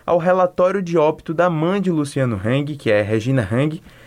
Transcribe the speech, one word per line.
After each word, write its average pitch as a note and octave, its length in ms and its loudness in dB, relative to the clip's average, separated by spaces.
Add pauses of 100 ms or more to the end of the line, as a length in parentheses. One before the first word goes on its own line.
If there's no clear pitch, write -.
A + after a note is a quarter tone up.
ao E3+ 100 2
relatório F#3 640 2
de E3+ 160 -2
óbito D#3 380 0
da F3 160 2
mãe E3+ 320 0
de F#3 80 -2
Luciano C#3 520 -2
Hang, C#3+ 340 -2
que A2+ 140 -2
é G#2 120 2
Regina A2 480 0
Hang, D3+ 320 -2 (240)